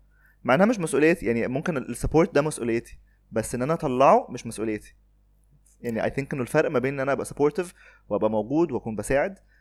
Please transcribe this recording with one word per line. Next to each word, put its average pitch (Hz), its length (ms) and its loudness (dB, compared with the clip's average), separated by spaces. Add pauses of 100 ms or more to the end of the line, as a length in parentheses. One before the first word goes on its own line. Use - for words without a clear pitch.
(440)
مع 123 100 4
إنها 190 120 6
مش 226 120 0
مسؤوليتي. 156 480 2
يعني 113 220 0
ممكن 147 280 -2
ال-، 120 140 -6
السبورت 156 440 0
ده 147 80 4
مسؤوليتي، 120 560 -4 (340)
بس 110 220 -4
إن 123 80 -4
أنا 151 120 0
أطلعه 147 560 4
مش 120 160 -10
مسؤوليتي. 110 480 -8 (840)
يعني 113 220 -4
I 110 120 -2
think 135 180 -4
إنه 139 100 -4
الفرق 135 280 0
ما 139 80 0
بين 135 160 -2
إن 139 60 -6
أنا 135 120 -2
أبقى - 140 -4
supportive 147 400 0 (420)
وأبقى 104 220 0
موجود 131 420 0
وأكون 110 240 -6
بساعد، 143 420 -2 (220)